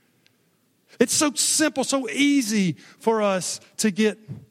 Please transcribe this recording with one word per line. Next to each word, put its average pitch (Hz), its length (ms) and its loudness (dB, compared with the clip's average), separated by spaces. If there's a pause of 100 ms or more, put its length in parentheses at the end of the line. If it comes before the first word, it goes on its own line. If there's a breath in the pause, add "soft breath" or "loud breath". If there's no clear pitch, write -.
(1000 soft breath)
It's 247 140 2
so 294 180 2
simple, 302 500 0
so 262 280 -2
easy 226 680 2 (220 loud breath)
for 226 240 0
us 190 360 -2 (200 soft breath)
to 214 120 2
get 208 280 0 (320)